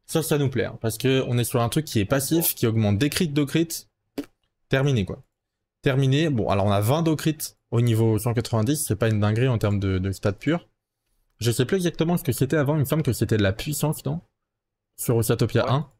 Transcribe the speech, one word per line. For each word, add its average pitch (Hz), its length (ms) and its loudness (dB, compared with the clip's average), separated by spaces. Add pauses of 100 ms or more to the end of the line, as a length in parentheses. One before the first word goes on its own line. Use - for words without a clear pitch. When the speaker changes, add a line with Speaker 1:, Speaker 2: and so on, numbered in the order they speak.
Speaker 1:
ça, 160 180 -2
ça 151 140 0
nous 139 140 2
plaît, 101 160 -2
hein, - 160 -12
parce 113 160 -4
que 131 280 2
on 120 120 0
est 120 60 0
sur 120 180 0
un - 80 0
truc 151 160 -2
qui - 140 0
est 98 40 0
passif, 139 500 0
qui - 120 0
augmente 107 320 2
des 143 100 0
crits, 165 200 0
deux 143 180 0
crits, 165 400 -2 (840)
terminé 135 380 2
quoi. - 180 -12 (560)
Terminé, 139 480 2
bon 110 220 0
alors 98 160 2
on 104 40 2
a 101 120 2
vingt 139 200 2
do 160 140 2
crits 151 220 -2 (320)
au 117 100 2
niveau 113 380 2
cent 117 160 -2
quatre-vingt-dix, 117 420 0
c'est - 200 -2
pas 113 120 0
une 110 120 0
dinguerie 107 280 2
en 120 80 0
termes 101 240 0
de, 95 160 0
de 95 160 -2
stats 101 220 -2
purs. - 340 -4 (720)
Je 110 100 0
sais 127 140 0
plus 196 120 0
exactement 175 420 0
ce - 60 -6
que 131 80 0
c'était 143 260 0
avant, 147 160 0
il 156 60 0
me 127 40 0
semble 156 180 0
que 120 120 0
c'était 110 240 0
de 101 40 2
la 98 120 0
puissance, 151 500 -4
non ? 147 160 -4 (760)
Sur 120 180 0
Osatopia 117 480 0
Speaker 2:
Ouais. - 60 -2
Speaker 1:
un. 139 300 -2